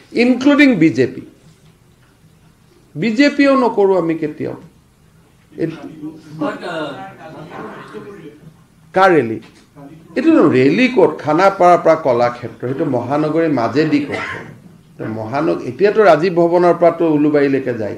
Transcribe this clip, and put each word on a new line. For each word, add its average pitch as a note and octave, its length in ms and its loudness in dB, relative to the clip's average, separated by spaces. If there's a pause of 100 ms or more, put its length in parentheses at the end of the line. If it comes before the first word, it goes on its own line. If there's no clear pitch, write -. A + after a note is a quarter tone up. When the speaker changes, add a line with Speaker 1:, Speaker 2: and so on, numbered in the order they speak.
(120)
Speaker 1:
ইনক্লুডিং C4 600 2
বিজেপি। D3 460 0 (1800)
বিজেপিও C#4 600 2
নকৰোঁ G3+ 420 2
আমি E3 160 -2
কেতিয়াও। D3+ 420 -8 (1000)
এই - 100 -6
Speaker 2:
But, D#3 800 -12
uh, D#3 420 -10 (2000)
Speaker 1:
কাৰ F#3+ 180 4
ৰেলী? A#2 280 0 (760)
এইটো C4 320 4
ৰেলী C#3 400 2
ক'ত? G3+ 300 2
খানাপাৰাৰ F3+ 600 2
পৰা D#3+ 160 2
কলাক্ষেত্ৰ, B2 720 -2
সেইটো C#3+ 180 -4
মহানগৰীৰ D3 680 -2
মাজেদি C3+ 460 0
ক'ত? - 160 -6 (840)
তো - 60 -12
মহানগ-, A#2+ 580 -4
এতিয়াতো G3+ 420 0
ৰাজীৱ E3+ 300 4
ভৱনৰ E3+ 460 2
পৰাতো E3+ 300 2
উলুবাৰীলৈকে C#3+ 640 0
যায়, G#2+ 240 -8